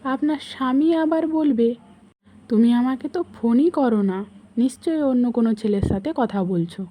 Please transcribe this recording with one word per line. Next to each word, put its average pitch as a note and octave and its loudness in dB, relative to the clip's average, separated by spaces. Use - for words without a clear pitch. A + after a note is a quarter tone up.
আপনার C#4 -2
স্বামী C4+ 0
আবার D#4+ 0
বলবে, D4 2
"তুমি A#3 4
আমাকে B3+ -2
তো F4+ -4
ফোনই A#3+ 2
করো A#3+ 0
না, F#3+ -2
নিশ্চয়ই D4 -2
অন্য B3 2
কোনো A#3 0
ছেলের G#3 -2
সাথে G3 -2
কথা G#3+ -2
বলছো।" F3 -2